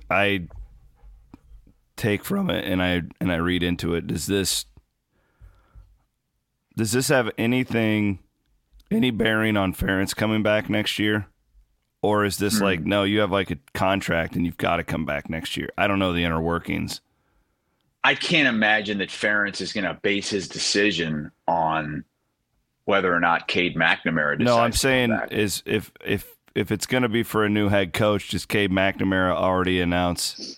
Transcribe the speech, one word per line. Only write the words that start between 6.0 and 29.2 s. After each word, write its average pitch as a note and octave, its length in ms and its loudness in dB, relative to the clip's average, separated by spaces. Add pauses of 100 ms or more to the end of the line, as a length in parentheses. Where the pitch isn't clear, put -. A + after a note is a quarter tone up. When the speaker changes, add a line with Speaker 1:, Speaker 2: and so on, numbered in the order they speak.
Speaker 1:
does G#2+ 160 -2
this B2+ 160 0
have B2+ 300 2
anything, A2 800 0 (720)
any B2+ 200 2
bearing A2 460 2
on F#2+ 160 2
Ferentz F#2+ 420 0
coming G#2+ 280 0
back G#2+ 260 2
next G#2+ 300 -2
year? G#2+ 280 0 (760)
Or G#2 220 4
is G2 140 0
this G2+ 200 0
Speaker 2:
Hmm. G2+ 60 2
Speaker 1:
like, F#2+ 200 2
"No, G2+ 200 2
you G#2 160 2
have, G#2 120 2
like, G2 180 0
a E2+ 60 -4 (180)
contract F2 640 0
and F2 80 0
you've E2 140 -4
gotta E2+ 260 0
come D2+ 200 -4
back D2 260 -6
next D#2+ 260 -8
year"? - 220 -6
I G2 80 2
don't G2 120 0
know F#2 140 0
the E2+ 120 0
inner E2 160 0
workings. E2+ 600 -4 (1040)
Speaker 2:
I C#3+ 100 4
can't D3+ 320 2
imagine G#2+ 520 2
that F#2 100 -4
Ferentz G#2 520 -2
is F#2 120 -6
gonna F2+ 300 -4
base G2+ 280 -2
his F#2 180 -4
decision E2 840 -2 (160)
on D#2 560 -2 (800)
whether F#2+ 280 2
or F2 60 2
not E2+ 300 2
Cade F2+ 260 0
McNamara D#2+ 640 0
Speaker 1:
No, A#2+ 200 2
I'm A#2 120 2
Speaker 2:
decides - 100 -2
to C3+ 60 0
come C3+ 40 4
Speaker 1:
saying B2+ 200 2
Speaker 2:
back. A2 220 -4
Speaker 1:
is G#2 340 -2
if, - 240 -2 (140)
if, G2+ 320 -4 (180)
if A2 160 -2
it's A2 160 -2
gonna B2 220 2
be A2+ 160 0
for A2 200 0
a G#2 40 2
new G#2 200 4
head G2 240 2
coach, G#2 360 2
does - 180 -4
Cade G2+ 240 2
McNamara F#2+ 640 2